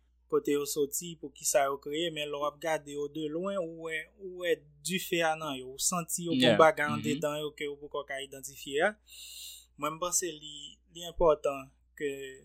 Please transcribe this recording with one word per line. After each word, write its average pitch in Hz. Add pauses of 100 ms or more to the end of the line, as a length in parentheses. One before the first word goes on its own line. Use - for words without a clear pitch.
(280)
Kote 147
yo 143
soti, 156
poukisa -
yo 139
kreye 156
men 151
lè 147
w 143
ap 147
gade 151
yo 147
de 151
lwen 190
ou 165
wè, 160 (180)
ou 180
wè 165 (260)
dife 175
a 160
nan 151
yo, 127
ou -
santi 170
yo 135
g 127
on 107
bagay 151
andedan 147
yo 151
ke 147
ou 143
poko 143
ka 135
idantifye 139
a. - (880)
Mwen 151
m 160
panse 175
li 151 (160)
li 170
enpòtan 151 (300)
ke 147 (360)